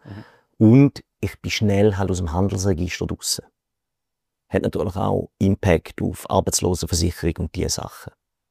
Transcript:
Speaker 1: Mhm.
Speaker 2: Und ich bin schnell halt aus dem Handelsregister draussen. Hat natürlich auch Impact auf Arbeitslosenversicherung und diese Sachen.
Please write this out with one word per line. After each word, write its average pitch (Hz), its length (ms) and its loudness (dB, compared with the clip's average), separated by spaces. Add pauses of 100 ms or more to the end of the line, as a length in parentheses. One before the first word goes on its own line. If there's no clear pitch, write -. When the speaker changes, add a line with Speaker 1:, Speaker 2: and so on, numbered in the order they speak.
Speaker 1:
Mhm. 107 200 -16 (320)
Speaker 2:
Und 127 480 6 (160)
ich - 200 -6
bin - 100 -8
schnell 101 460 2
halt 95 140 -2
aus 90 80 -2
dem 87 140 -4
Handelsregister 92 760 -2
draussen. - 380 -8 (1040)
Hat - 140 -2
natürlich 90 340 -4
auch 98 420 -2
Impact 95 640 0
auf - 260 -6
Arbeitslosenversicherung 90 1080 0
und 82 160 -8
diese 80 140 -4
Sachen. - 460 -10 (360)